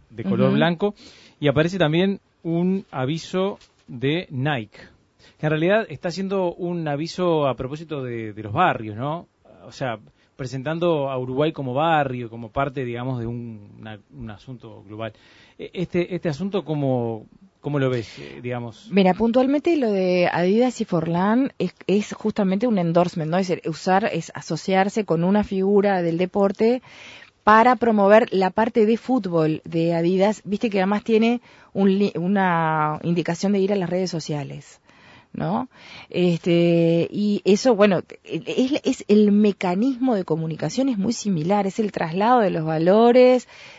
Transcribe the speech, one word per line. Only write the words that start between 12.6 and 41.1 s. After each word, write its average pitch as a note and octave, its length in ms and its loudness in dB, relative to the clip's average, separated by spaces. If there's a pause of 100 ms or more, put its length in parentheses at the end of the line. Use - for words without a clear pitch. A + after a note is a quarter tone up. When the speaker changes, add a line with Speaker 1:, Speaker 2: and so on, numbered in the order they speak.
Speaker 1:
digamos, A#2+ 380 -6
de A2+ 60 -6
un, A2+ 520 -12
una, A2 200 -16 (140)
un B2 160 -16
asunto G#2+ 560 -18
global. G#2+ 280 -10 (440)
E-, - 160 -14
este, F3 400 -4
este E3+ 140 -6
asunto, F3 380 -4
¿cómo, B2+ 600 -2 (360)
cómo C#3+ 180 -4
lo C3 100 2
ves, A#2+ 300 -6
eh, C#3 220 -16
digamos? A#2+ 500 -10
Speaker 2:
Mira, F#3 220 4
puntualmente B3+ 640 2
lo B3 140 0
de F3+ 360 2
Adidas G#3+ 540 2
y A3 40 -4
Forlán F#3 720 0
es, F#3 140 -4 (140)
es G#3 260 0
justamente G3+ 540 -2
un A3 100 2
endorsement, E3+ 540 0
¿no? F3 60 0
Es F#3+ 100 0
decir, E3 220 -4
usar, F#3+ 420 0
es - 240 -6
asociarse F#3+ 720 -2
con E3 180 0
una G3+ 220 2
figura G3 560 2
del E3 160 -2
deporte G3+ 640 0 (640)
para A3+ 320 6
promover A3 560 6
la F#3 160 2
parte A3 360 2
de A3+ 120 2
fútbol E3+ 680 0
de E3 300 0
Adidas. F#3 500 2
Viste G#3 260 -4
que G3 100 -2
además G3+ 260 0
tiene A3+ 340 2 (340)
un G3 240 2
li-, G3+ 180 0
una E3 880 0
indicación F3 500 -2
de G3 60 0
ir G3 120 0
a G3+ 60 0
las F3+ 120 -4
redes F3+ 220 -2
sociales, D3 720 -8 (500)
¿no? A3 360 -4 (420)
Este, E3+ 1000 2
y G#3 320 -2
eso, G#3+ 320 4
bueno, F#3+ 280 4 (200)
es, F#3+ 600 -2
es B3+ 240 -2
el G#3 240 6
mecanismo G#3+ 840 0
de F#3+ 100 -2
comunicación D#3+ 640 -2
es A#3+ 80 -2
muy G3 140 0